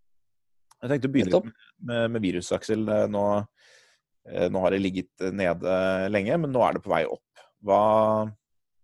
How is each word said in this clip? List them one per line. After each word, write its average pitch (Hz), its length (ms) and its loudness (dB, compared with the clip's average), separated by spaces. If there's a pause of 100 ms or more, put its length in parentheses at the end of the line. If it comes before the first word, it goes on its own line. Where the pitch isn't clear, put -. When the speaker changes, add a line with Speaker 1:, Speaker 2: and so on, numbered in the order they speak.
(800)
Speaker 1:
Jeg 123 100 -6
tenkte 135 200 0
å - 20 -4
begynne 101 200 2
Speaker 2:
Nettopp. 185 180 2
Speaker 1:
litt - 40 -18 (260)
med, 123 100 -10
med, 117 220 0
med 113 100 -4
virus, 87 300 -2
Aksel. 107 360 -2
Eh, 107 220 2
nå, 104 340 0 (840)
eh, 92 200 0
nå 95 140 -2
har 90 80 4
det 98 120 0
ligget 92 520 -4
nede 92 760 0
lenge, 107 280 0
men 147 140 -4
nå 123 100 2
er 85 120 4
det - 80 -6
på 101 80 -8
vei 82 160 2
opp. - 400 -12 (160)
Hva 107 680 2 (540)